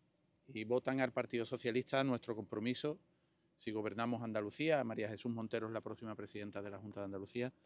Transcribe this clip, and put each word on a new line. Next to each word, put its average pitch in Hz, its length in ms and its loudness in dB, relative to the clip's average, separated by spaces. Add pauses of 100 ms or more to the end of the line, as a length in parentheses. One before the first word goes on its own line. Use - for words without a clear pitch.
(520)
y 107 120 -2
votan 127 360 2
al 127 120 4
Partido 117 340 0
Socialista, 127 580 2
nuestro 120 320 2
compromiso, 117 640 0 (580)
si - 140 -6
gobernamos 110 520 0
Andalucía, 117 640 2
María 113 240 -2
Jesús 110 240 -2
Montero 113 360 -2
es 113 40 -4
la 110 80 0
próxima 110 340 -6
presidenta 101 460 -6
de 101 100 -4
la 98 80 -8
Junta 101 220 -8
de 101 60 -2
Andalucía, 101 460 -4 (140)